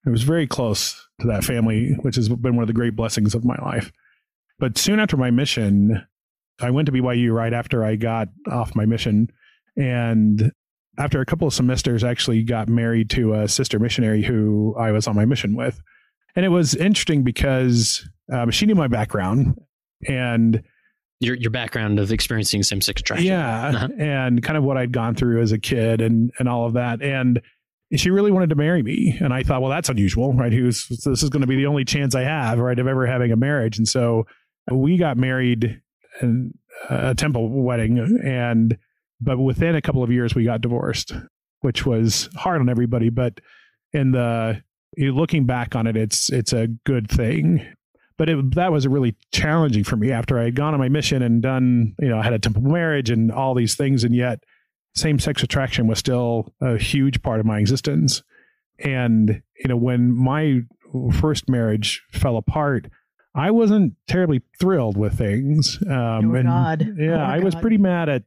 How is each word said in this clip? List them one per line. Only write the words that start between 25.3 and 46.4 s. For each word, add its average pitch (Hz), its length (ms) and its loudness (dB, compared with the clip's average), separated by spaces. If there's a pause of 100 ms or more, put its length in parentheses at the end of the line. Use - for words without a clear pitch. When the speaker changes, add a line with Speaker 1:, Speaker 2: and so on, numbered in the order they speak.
Speaker 1:
as 110 100 2
a 107 80 0
kid 113 420 0
and, 113 380 2
and 127 80 0
all 120 180 0
of 117 80 -2
that. 120 280 -2
And 127 400 0 (540)
she 180 160 0
really 202 200 4
wanted 185 180 2
to 156 60 0
marry 151 280 2
me. 123 360 0
And 135 140 0
I 131 100 -2
thought, 127 180 0
"Well, 135 100 0
that's 160 180 -2
unusual, 113 440 0
right? 120 200 2
Who's, 123 340 0
this 127 360 -2
is 143 60 0
gonna 135 180 0
be 135 80 0
the 135 100 0
only 143 200 0
chance 139 300 -2
I 127 60 0
have, 127 380 -2
right, 123 180 0
of 127 100 0
ever 131 200 0
having 123 240 0
a 113 40 2
marriage." 117 440 0
And 110 80 0
so 117 400 0 (440)
we 139 260 2
got 151 200 0
married 127 640 0 (400)
in 120 320 -2 (360)
a 127 260 -2
temple 120 340 -2
wedding. 123 480 0 (260)
And, 120 540 0 (420)
but 123 200 -2
within 147 360 0
a 147 60 -2
couple 135 220 -2
of 120 80 0
years, 120 240 0
we 120 100 2
got 113 160 -2
divorced, - 500 -4 (500)
which - 240 -2
was 113 500 0
hard 170 260 -2
on 123 80 2
everybody. 117 400 0
But 117 320 -4 (500)
in 135 200 2
the, 117 500 0 (340)
you 135 180 0
looking 131 340 0
back 123 280 -4
on 113 120 0
it, 113 100 -2
it's, - 320 -2
it's 127 240 -2